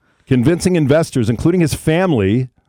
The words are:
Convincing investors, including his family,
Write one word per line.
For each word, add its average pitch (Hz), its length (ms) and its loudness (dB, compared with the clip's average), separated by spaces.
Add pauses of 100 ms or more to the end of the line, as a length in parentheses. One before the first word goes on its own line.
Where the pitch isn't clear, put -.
(260)
Convincing 160 500 0
investors, 143 540 0
including 170 320 0
his 143 140 -2
family, 131 760 -2 (200)